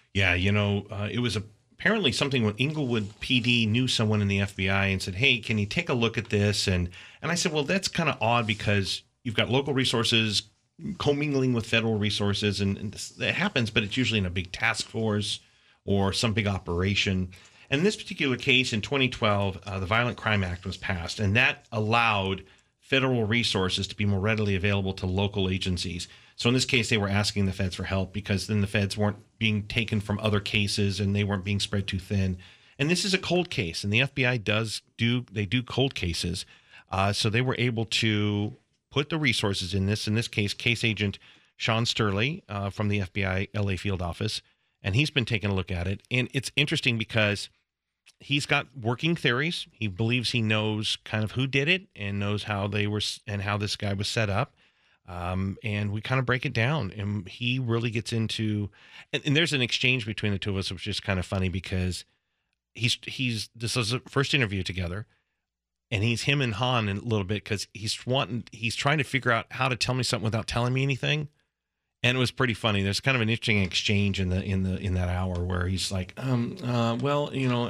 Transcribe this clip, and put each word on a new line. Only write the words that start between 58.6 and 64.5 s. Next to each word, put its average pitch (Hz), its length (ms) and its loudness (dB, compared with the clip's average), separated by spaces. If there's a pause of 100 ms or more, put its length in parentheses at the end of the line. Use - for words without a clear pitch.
and, 143 140 -2
and 143 100 2
there's 160 160 2
an 135 100 2
exchange 123 440 2
between 107 260 -2
the 95 80 0
two 104 120 -4
of 95 60 0
us, 98 140 -4
which 90 160 -10
is 101 140 -4
kind 95 180 0
of 87 60 -4
funny 92 240 0
because 90 560 -4 (680)
he's, 113 320 -2
he's, 117 480 -4
this 113 220 -6
is 117 160 0
a 131 100 -2
first - 320 -2
interview 101 300 0